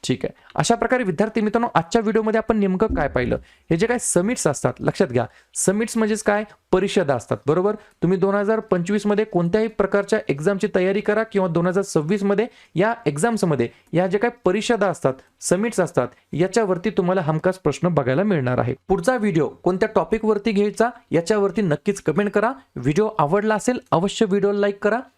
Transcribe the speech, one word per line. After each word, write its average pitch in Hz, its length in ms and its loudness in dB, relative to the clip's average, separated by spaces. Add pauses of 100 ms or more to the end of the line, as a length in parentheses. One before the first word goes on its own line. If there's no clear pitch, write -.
ठीक - 200 -4
आहे, - 80 -10 (220)
अशा 190 200 2
प्रकारे 233 280 -2
विद्यार्थी 208 380 -2
मित्रांनो, 226 340 -2
आजच्या 170 260 0
व्हिडिओमध्ये 220 360 0
आपण 220 200 -2
नेमकं 196 300 0
काय 151 200 -2
पाहिलं? 123 300 -2 (320)
हे 165 80 2
जे 214 100 0
काही 240 120 -2
समिट्स 202 480 0
असतात, 131 320 -2
लक्षात 151 280 0
घ्या, 120 180 -2 (280)
समिट्स 214 440 -2
म्हणजेच 214 260 0
काय? 208 200 0 (280)
परिषदा 185 440 2
असतात, 113 220 -4 (100)
बरोबर? 185 280 0 (280)
तुम्ही 185 140 2
दोन 196 180 0
हजार 208 240 0
पंचवीस 202 460 -2
मध्ये 208 200 2
कोणत्याही 196 420 0
प्रकारच्या 202 520 0 (100)
एक्झामची 185 460 0
तयारी 196 260 2
करा 208 220 0
किंवा 196 240 -2
दोन 170 200 0
हजार 185 160 0
सव्वीस 185 400 0
मध्ये 202 240 0 (280)
या 208 180 2 (120)
एक्झाम्समध्ये 156 640 0 (240)
या 175 140 2
ज्या 190 120 0
काही 233 140 0 (120)
परिषदा 208 420 0
असतात, 139 260 -2 (260)
समिट्स 202 400 0
असतात, 151 280 0 (260)
याच्यावरती 185 560 0
तुम्हाला 185 320 0
हमखास 156 360 0
प्रश्न - 300 -2
बघायला 139 360 0
मिळणार 131 340 0
आहे. 123 180 -2 (120)
पुढचा 202 300 2
व्हिडिओ 170 300 2
कोणत्या 190 480 0
टॉपिकवरती 214 560 0
घ्यायचा, 208 380 0 (220)
याच्यावरती 196 500 0
नक्कीच 190 400 -2
कमेंट 196 300 0
करा. 214 200 0 (240)
व्हिडिओ 156 340 0 (100)
आवडला 208 360 2
असेल, 240 240 -2 (120)
अवश्य 196 340 0
व्हिडिओला 202 340 0
लाईक 202 240 -2
करा. 214 160 2 (180)